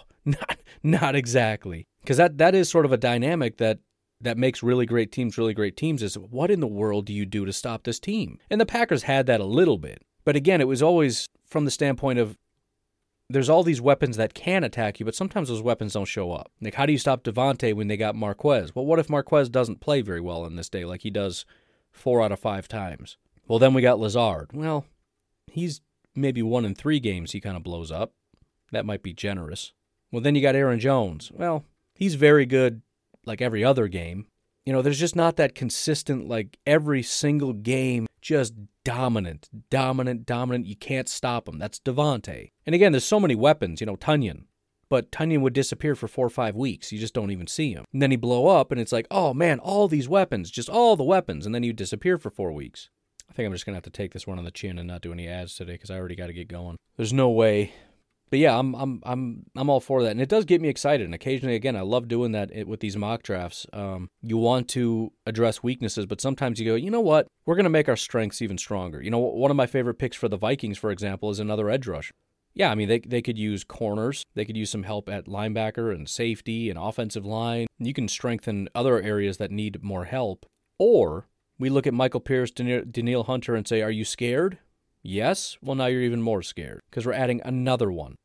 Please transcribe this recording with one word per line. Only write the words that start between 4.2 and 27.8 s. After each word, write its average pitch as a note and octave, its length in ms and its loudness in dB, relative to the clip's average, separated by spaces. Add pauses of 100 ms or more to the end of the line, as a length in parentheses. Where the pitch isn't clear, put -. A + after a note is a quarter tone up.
that A#2 160 -2
makes B2+ 260 0
really B2 220 4
great A2+ 260 2
teams A#2+ 260 -4
really A2+ 160 2
great G2+ 220 -2
teams, D3+ 260 -2
is G#2 160 -4
what B2 320 -2
in F#3+ 120 2
the C3 60 0
world G#2 380 0
do G#2 60 -8
you G#2 140 -2
do G2+ 180 -4
to G2 80 -4
stop A#2 320 -8
this A#2 160 -4
team? F#3+ 400 -6 (100)
And G#3+ 120 2
the A3+ 40 4
Packers A3+ 380 0
had C3+ 220 2
that A#2 160 4
a G2 40 -4
little A#2+ 320 4
bit. D2 240 -12 (220)
But D3 140 2
again, D#3+ 240 4
it C3 80 2
was C3 120 0
always D#3 460 4 (160)
from D3+ 220 -2
the C#3 60 0
standpoint C3 480 0
of A2 180 -2 (920)
there's C3 220 2
all E3 140 8
these D#3 180 2
weapons C3 360 4
that A2 180 0
can F3+ 280 0
attack A2 360 -2
you, G#2 60 -6
but A2+ 100 -4
sometimes F#3+ 340 -4
those A2 120 -4
weapons A2 320 -2
don't G2 120 -2
show F2+ 260 -4
up. D2+ 200 -10 (100)
Like, A2 140 -8
how C#3 100 2
do D3+ 60 2
you C#3 80 2
stop B2+ 240 0
Davante B2 500 0
when G#2 140 -2
they G#2 100 -2
got G#2+ 160 -2
Marquez? G#2+ 640 0
Well, B2+ 100 -2
what E3 140 4
if D3+ 100 -2
Marquez C#3+ 400 2
doesn't A#2 320 0
play C#3+ 200 2
very F2+ 200 -6
well E2+ 220 -6
on E2+ 140 -10
this E2+ 120 -10
day, F2+ 160 -6
like F2+ 160 -10
he A2 80 -8
does G2 340 -4 (480)
four A#2+ 300 2
out G#2+ 100 2
of G2 80 -4
five G2 280 -4
times? F2 500 -10 (300)
Well, A2+ 100 2
then C3 160 8
we C3 80 4
got B2 180 6
Lazard. G#2 540 0
Well, D3+ 320 -4 (640)
he's E3 340 -6 (320)
maybe B2+ 300 0
one A#2 220 0
in G2+ 100 -4
three D3+ 240 0
games F#2 320 -4
he G2 100 -8
kinda F#2+ 180 -8
blows E2+ 320 -8